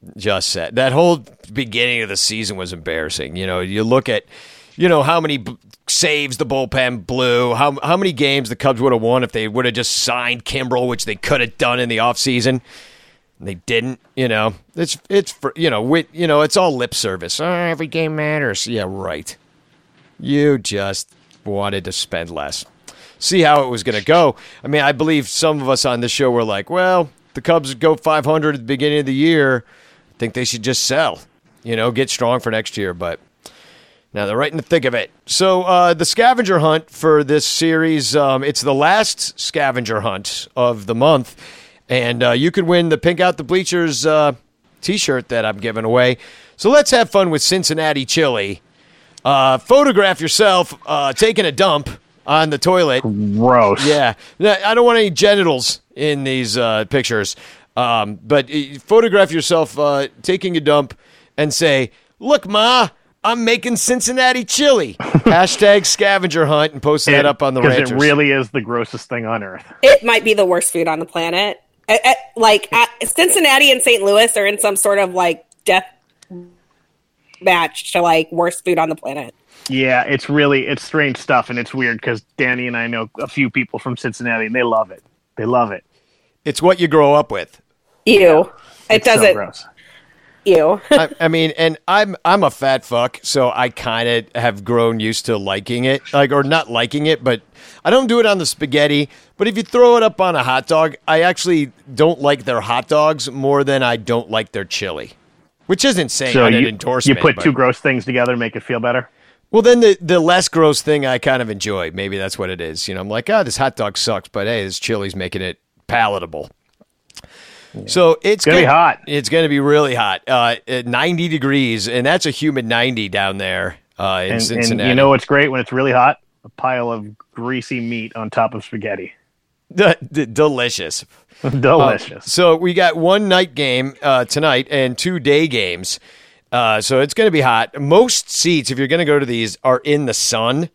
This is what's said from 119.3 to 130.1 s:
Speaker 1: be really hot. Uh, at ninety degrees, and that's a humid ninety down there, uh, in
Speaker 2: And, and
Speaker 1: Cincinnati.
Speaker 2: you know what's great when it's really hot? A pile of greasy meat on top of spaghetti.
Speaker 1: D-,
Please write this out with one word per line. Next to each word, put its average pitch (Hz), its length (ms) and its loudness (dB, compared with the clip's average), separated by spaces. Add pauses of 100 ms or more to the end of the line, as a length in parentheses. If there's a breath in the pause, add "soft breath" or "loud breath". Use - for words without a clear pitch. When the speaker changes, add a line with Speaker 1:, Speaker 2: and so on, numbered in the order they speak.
Speaker 1:
be 143 100 0
really 143 340 2
hot. 104 340 -2
Uh, 120 280 2 (120)
at 123 200 -6
ninety 160 400 -2
degrees, 131 600 -2
and 120 180 -2
that's 170 200 0
a 151 60 -2
humid 135 340 -2
ninety 117 440 -2
down 98 280 -2
there, 92 400 -6 (220)
uh, 95 260 -2
in 98 60 -4
Speaker 2:
And, - 20 -
and 113 100 -4
Speaker 1:
Cincinnati. 117 460 -2
Speaker 2:
you 123 60 2
know 139 140 4
what's 135 160 0
great 143 240 2
when 131 120 -4
it's - 100 -8
really 131 200 0
hot? 127 280 2 (240)
A 113 60 -20
pile 123 420 -4
of 107 240 -10 (160)
greasy 123 480 -8
meat 117 360 -8
on 110 160 -10
top 113 240 -2
of 104 100 -12
spaghetti. 101 480 -10 (600)
Speaker 1:
D-, 180 200 4 (180)